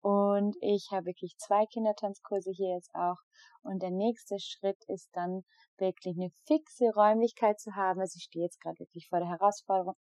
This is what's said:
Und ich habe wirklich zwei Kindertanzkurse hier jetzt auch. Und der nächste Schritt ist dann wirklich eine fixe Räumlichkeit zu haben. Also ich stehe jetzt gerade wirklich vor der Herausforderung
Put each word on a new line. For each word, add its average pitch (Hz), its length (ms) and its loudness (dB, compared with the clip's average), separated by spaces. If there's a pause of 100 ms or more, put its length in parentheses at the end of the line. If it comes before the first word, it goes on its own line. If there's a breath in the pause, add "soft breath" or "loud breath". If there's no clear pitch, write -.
Und 202 560 2
ich - 320 0
habe 185 140 -4
wirklich 180 320 -8
zwei 208 280 2
Kindertanzkurse 202 840 -4
hier 185 240 0
jetzt - 180 -8
auch. 175 240 0 (440 soft breath)
Und 190 200 -4
der 185 100 -2
nächste 202 460 -2
Schritt - 500 -6
ist - 260 -8
dann 180 300 -6 (340 soft breath)
wirklich 185 400 -4
eine 180 120 -4 (160)
fixe 269 480 2
Räumlichkeit 214 680 4
zu 202 160 -14
haben. 185 260 -2
Also 190 160 -6
ich - 60 -16
stehe 170 200 -8
jetzt - 160 -8
gerade - 200 -10
wirklich 165 280 -18
vor 175 120 -2
der 175 100 -4
Herausforderung 190 760 -2